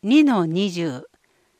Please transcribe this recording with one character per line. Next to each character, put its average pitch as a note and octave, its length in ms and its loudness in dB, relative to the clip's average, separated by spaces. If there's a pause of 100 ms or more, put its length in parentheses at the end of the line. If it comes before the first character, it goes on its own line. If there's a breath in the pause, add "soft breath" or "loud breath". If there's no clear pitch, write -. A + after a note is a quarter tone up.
二 C4 200 4
の A#3+ 220 2
二 F3+ 260 -2
十。 E3 380 -8 (520)